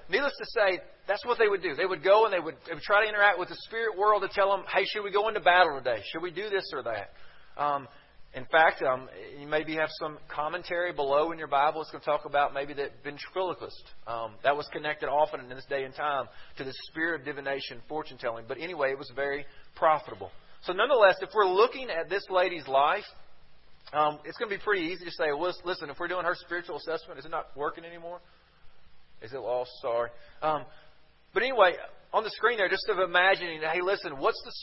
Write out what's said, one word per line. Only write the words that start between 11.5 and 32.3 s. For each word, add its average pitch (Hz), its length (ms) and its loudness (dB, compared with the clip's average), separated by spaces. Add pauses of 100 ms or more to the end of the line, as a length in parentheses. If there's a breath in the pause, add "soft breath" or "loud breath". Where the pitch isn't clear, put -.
It's - 100 -10
gonna 143 120 -14
talk 147 220 -2
about 143 280 0
maybe 139 220 -6
that 139 160 -4 (120)
ventriloquist. 147 800 -6 (240)
Um, 113 360 -8
that 139 120 6
was 147 160 -6
connected 151 380 -4
often 147 320 0
in 123 80 -16
this 131 160 -12
day 139 180 -2
and 131 100 -10
time 143 360 -2 (280 loud breath)
to 147 60 -8
the 131 100 -8 (180)
spirit 160 280 -2
of 131 60 -14
divination, 139 640 -6
fortune 151 280 -6
telling. 117 300 -6
But 131 120 -6
anyway, 156 320 0
it 135 60 -4
was 139 180 -12
very 139 300 -2 (300 soft breath)
profitable. 120 560 2 (300 soft breath)
So - 100 -6
nonetheless, 208 500 6
if 190 120 -8
we're 208 160 6
looking 240 400 4
at 165 200 -4
this 196 200 -2
lady's 180 380 2
life, 147 360 4 (880)
um, 151 320 2
it's 165 140 -12
gonna 214 180 -4
be - 80 -8
pretty 196 220 2
easy 180 180 -6
to 170 80 -10
say, 156 220 0
"Well, 170 200 -2 (120)
listen, 175 240 -6
if 139 100 -12
we're 175 80 -4
doing 175 180 -4
her 175 100 0
spiritual 170 420 -8
assessment, 160 420 -8
is 131 60 -14
it - 60 -12
not 156 160 -6 (100)
working 160 260 -6
anymore? 170 380 -14 (1000 soft breath)
Is 113 120 -12
it 135 60 -6
lost?" 123 320 -2 (100)
Sorry. 117 300 0 (300 soft breath)
Um, 151 220 0 (720 soft breath)
but 196 100 2
anyway, 220 340 6 (340)
on 214 140 2
the 196 60 -4